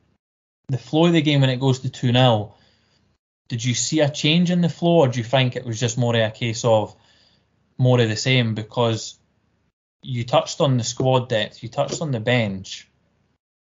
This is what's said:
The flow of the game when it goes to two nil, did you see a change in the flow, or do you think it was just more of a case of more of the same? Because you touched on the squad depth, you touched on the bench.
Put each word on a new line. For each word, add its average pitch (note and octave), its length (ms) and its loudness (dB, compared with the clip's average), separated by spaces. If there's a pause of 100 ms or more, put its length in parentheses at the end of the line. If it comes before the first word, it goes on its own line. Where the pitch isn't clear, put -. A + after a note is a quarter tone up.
(680)
The C3 100 -2
flow D#3+ 280 2
of F3 60 4
the D#3+ 100 4
game D3 200 2
when C3 80 4
it B2+ 100 -4
goes C3 200 0
to C3 100 -6
two B2 200 -2
nil, A#2+ 460 2 (920)
did A#2+ 160 -6
you B2 100 0
see - 260 -2
a C#3+ 100 4
change E3 400 2
in F3+ 120 0
the E3+ 60 0
flow, E3+ 300 2
or C#3 100 6
do A#2+ 100 -4
you A2 60 -4
think B2+ 300 0
it B2 100 -10
was A2+ 140 -8
just A#2+ 180 -4
more A#2+ 200 0
of A2+ 60 2
a G#2+ 120 -2
case A#2 300 -6
of A2 300 2 (840)
more B2+ 220 4
of A2+ 80 2
the G#2+ 80 -4
same? A#2+ 400 0
Because A2+ 600 -4 (880)
you A#2+ 220 -8
touched - 360 -2
on C3+ 160 2
the A#2 80 -2
squad C3 440 0
depth, - 340 -4
you A#2+ 60 -12
touched - 340 -6
on D3+ 80 -4
the A#2 100 -4
bench. G#2+ 680 -4 (880)